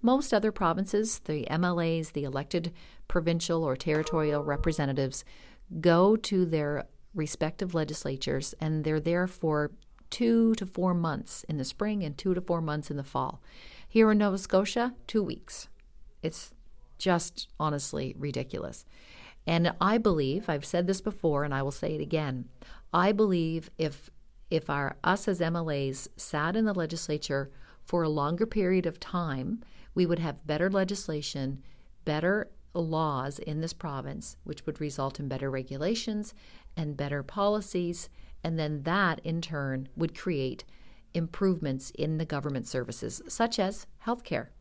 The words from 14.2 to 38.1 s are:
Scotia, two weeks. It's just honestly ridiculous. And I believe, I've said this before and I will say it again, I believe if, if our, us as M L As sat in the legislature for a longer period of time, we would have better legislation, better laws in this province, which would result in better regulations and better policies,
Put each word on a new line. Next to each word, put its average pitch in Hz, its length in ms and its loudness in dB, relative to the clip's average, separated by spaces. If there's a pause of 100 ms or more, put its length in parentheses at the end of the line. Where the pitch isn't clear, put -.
Scotia, 214 560 2 (120)
two 214 160 2
weeks. - 460 -6 (540)
It's - 300 -6 (460)
just - 500 0 (100)
honestly 143 600 -2
ridiculous. 135 680 -6 (640)
And 170 340 4
I 208 180 6
believe, 175 500 2
I've 147 160 -2
said 175 220 0
this 190 140 0
before 151 440 0
and 147 100 -2
I 135 80 0
will 135 80 0
say 156 240 -4
it 151 60 -4
again, 147 480 -2 (440)
I 180 200 6
believe 175 680 2
if, 151 320 -2 (400)
if 160 180 0
our, 143 340 0
us 190 260 4
as 185 120 2
M 165 140 2
L 165 160 -2
As 139 460 -2
sat 160 400 0
in 226 80 4
the 208 100 2
legislature 151 760 -2 (340)
for 175 180 0
a 160 60 2
longer 151 380 2
period 185 400 2
of - 140 -4
time, 175 640 -4 (320)
we 180 120 4
would 170 120 2
have 160 280 -4
better 156 240 2
legislation, 151 920 -2 (420)
better 170 460 0 (240)
laws 156 640 -2
in 151 200 -4
this 165 120 -4
province, 139 720 -8
which - 220 -10
would 151 140 -6
result 139 380 -4
in 143 80 -6
better 135 240 -4
regulations 175 840 -2 (420)
and 151 200 -4
better 143 280 -4
policies, 196 840 0 (360)